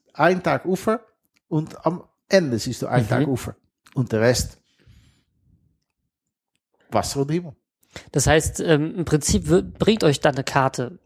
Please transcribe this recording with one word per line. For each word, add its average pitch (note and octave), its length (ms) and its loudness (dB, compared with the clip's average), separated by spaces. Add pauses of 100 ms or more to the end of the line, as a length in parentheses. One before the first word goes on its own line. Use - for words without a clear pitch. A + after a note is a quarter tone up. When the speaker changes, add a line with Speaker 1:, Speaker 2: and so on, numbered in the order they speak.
(120)
Speaker 1:
einen F3 320 2
Tag C#3+ 220 -2
Ufer G#3+ 340 -2 (480)
und - 380 -6
am E3+ 180 -2 (240)
Ende D3 320 2
siehst B2+ 220 -8
du - 60 -6
einen B2 180 0
Speaker 2:
Mhm. G2+ 40 -8
Speaker 1:
Tag C3 180 0
Ufer A#2+ 280 -6 (380)
und B2 180 -2
der A2 80 0
Rest - 380 0 (2250)
Wasser A2 300 -2
und C#3 100 -2
Himmel. E3+ 220 -4 (580)
Speaker 2:
Das C#3 160 0
heißt, D3+ 320 2
ähm, E3 360 2
im F3 100 -4
Prinzip D#3 440 0
w-, F3+ 120 4
bringt - 420 0
euch D3 160 2
dann C#3+ 160 2
eine C3+ 80 -4
Karte C3 640 -2